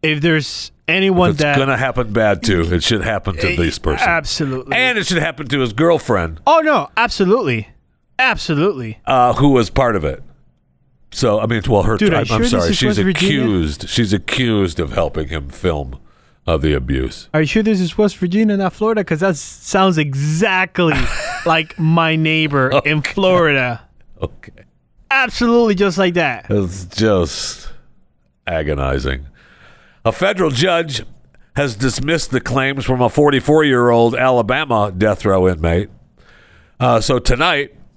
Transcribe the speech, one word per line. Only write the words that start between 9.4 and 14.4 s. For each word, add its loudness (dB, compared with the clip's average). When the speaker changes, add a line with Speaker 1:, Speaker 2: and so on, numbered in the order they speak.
Speaker 2:
was 2
part 2
of -2
it. -4
So, 0
I -2
mean, 0
well, 4
her, 2
Speaker 1:
Dude, 4
are 2
Speaker 2:
I'm, 0
Speaker 1:
you 0
Speaker 2:
I'm 2
Speaker 1:
sure -
this 2
Speaker 2:
sorry, 2
Speaker 1:
is 2
Speaker 2:
she's 0
Speaker 1:
West 0
Virginia? 0
Speaker 2:
accused. -2
She's 0
accused 0